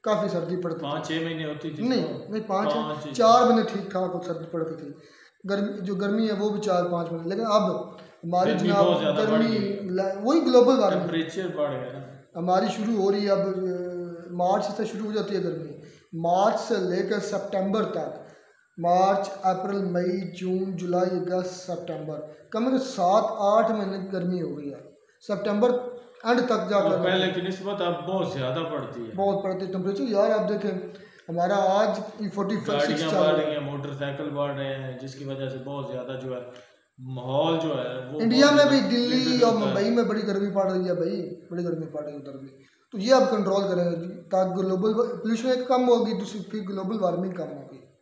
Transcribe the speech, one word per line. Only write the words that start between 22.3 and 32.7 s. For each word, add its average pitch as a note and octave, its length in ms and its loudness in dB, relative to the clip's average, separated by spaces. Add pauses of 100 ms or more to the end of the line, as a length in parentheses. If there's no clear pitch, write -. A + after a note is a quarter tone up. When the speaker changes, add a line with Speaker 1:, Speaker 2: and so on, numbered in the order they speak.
Speaker 1:
कम A3 120 -2
से C4 60 2
कम C4 80 4
सात G3 640 2
आठ G#3+ 300 4
महीने G3 280 -2
गर्मी F3+ 400 -2
हो C#3+ 180 -6
गई C#3+ 120 -10
है। C3 160 -12 (360)
सितंबर G#3+ 800 -2 (260)
एंड A#3+ 140 4
तक A3 280 0
जाकर G3+ 280 2
Speaker 2:
और F3 80 0
पहले F#3 240 2
की F3+ 140 -2
निस्बत F#3+ 400 -4
अब F3 260 -2
बहुत F#3 260 -2
ज़्यादा C3 260 -2
पड़ती B2 460 -6
है। - 80 -12
Speaker 1:
बहुत G3 300 0
पड़ती F#3 220 -4
है F#3 60 -8
टेम्परेचर। F#3+ 300 -4
यार A3 280 2
आप G#3 200 0
देखें, F#3+ 420 -4 (360)
हमारा F3 280 0
आज G3 460 2 (280)
फोर्टी G3 260 -2
सिक्स F3+ 140 -4